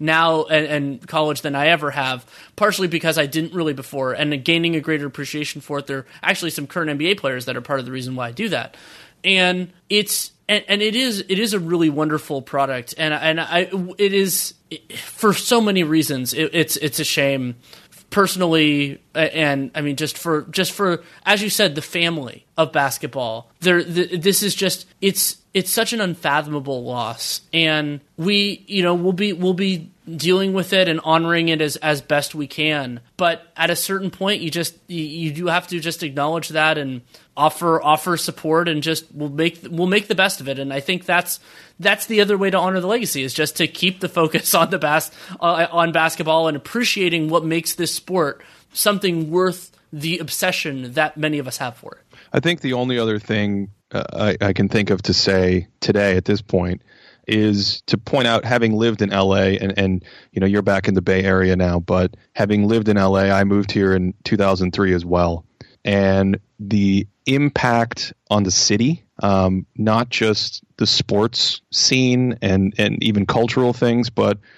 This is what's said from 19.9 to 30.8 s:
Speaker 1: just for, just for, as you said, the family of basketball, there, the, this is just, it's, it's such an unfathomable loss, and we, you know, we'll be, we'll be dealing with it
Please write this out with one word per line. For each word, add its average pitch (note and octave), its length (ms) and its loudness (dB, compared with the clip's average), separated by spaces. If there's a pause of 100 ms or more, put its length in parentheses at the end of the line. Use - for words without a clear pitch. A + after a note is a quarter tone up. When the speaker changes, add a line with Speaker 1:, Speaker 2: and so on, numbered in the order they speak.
Speaker 1:
just D3+ 200 -4
for, D#3 260 -2
just E3+ 300 -4
for, F3+ 300 -2 (220)
as G3+ 180 2
you G#3+ 80 -4
said, F#3 240 0
the D3 80 -6
family E3+ 640 -4 (100)
of D#3+ 160 2
basketball, B2+ 800 -4 (100)
there, F3 220 4
the, F3 340 -2
this F#3+ 280 2
is G3 100 -2
just, - 320 -4 (140)
it's, - 380 -2 (140)
it's F#3 180 -2
such A3+ 220 0
an A3+ 100 -2
unfathomable D3 800 -2
loss, A#2+ 560 -6 (100)
and D3+ 500 0 (180)
we, G3+ 480 0
you F#3+ 160 -2
know, F3 120 2
we'll F3+ 200 0
be, G3+ 180 -2
we'll F3+ 220 0
be F#3 360 -4 (240)
dealing F#3 380 0
with F#3+ 220 -2
it F#3 120 4